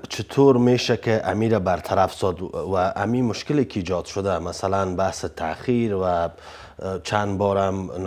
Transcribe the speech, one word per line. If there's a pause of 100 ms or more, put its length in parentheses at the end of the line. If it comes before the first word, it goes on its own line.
چطور
می‌شه
که
امی
را
برطرف
ساد (120)
و
امی
مشکلی
که
ایجاد
شده،
مثلاً
بحث
تأخیر
و،
اه، (720)
چند
بارم (160)